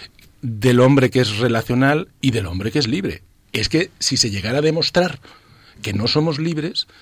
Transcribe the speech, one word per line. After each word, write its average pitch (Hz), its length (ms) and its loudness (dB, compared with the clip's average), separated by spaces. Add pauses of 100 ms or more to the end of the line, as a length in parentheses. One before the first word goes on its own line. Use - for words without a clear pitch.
(420)
del 123 380 2
hombre 131 300 6
que 127 100 2
es 107 180 0
relacional 123 720 0 (140)
y 135 100 2
del 107 140 0
hombre 92 260 -6
que 151 80 -2
es - 80 -2
libre. 131 360 -4 (280)
Es 107 160 -2
que 156 320 -2
si - 160 -2
se 120 140 0
llegara 104 300 -4
a - 20 0
demostrar 165 580 0 (640)
que 107 120 -6
no 104 140 -2
somos 151 320 0
libres, 160 480 -4 (140)